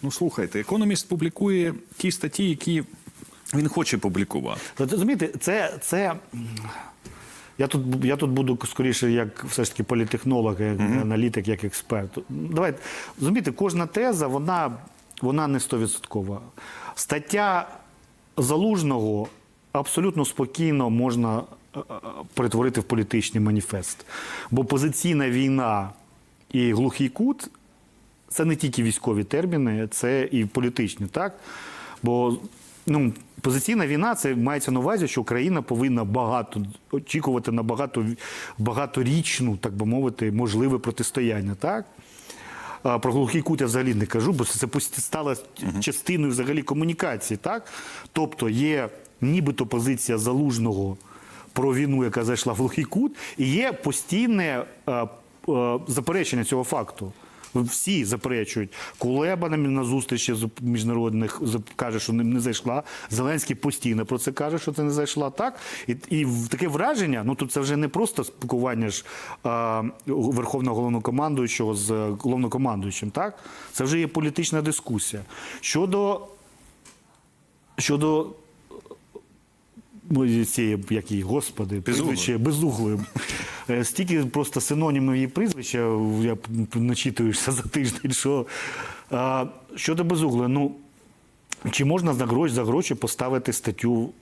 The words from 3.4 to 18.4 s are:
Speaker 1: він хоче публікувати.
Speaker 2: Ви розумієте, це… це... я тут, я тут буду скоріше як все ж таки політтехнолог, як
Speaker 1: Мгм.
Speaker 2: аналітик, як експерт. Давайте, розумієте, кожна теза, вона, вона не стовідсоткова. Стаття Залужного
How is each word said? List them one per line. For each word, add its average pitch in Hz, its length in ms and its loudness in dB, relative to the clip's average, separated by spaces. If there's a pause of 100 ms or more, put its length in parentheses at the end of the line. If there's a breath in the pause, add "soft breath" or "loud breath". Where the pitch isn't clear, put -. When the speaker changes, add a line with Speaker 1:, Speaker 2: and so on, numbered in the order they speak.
Speaker 1:
він 147 140 4
хоче 151 300 0
публікувати. 87 640 -2 (180 loud breath)
Speaker 2:
Ви 135 80 2
розумієте, 196 420 2 (120)
це… 180 400 0
це... 180 340 0 (1400 loud breath)
я 139 80 4
тут, 135 160 0 (220)
я 135 120 4
тут 143 140 2
буду 131 360 2
скоріше 123 460 2
як 117 320 0
все - 200 0
ж - 60 0
таки - 120 -4
політтехнолог, 113 800 2
як 104 180 0
Speaker 1:
Мгм. 107 220 2
Speaker 2:
аналітик, 110 460 2
як 107 160 0
експерт. 101 540 -4 (100)
Давайте, 156 500 0 (420 loud breath)
розумієте, 170 320 2
кожна 175 340 0
теза, 208 400 0
вона, 147 460 0 (500)
вона 147 260 2
не 139 120 2
стовідсоткова. 104 800 -2 (540 loud breath)
Стаття 180 720 0 (680)
Залужного 139 920 2 (440)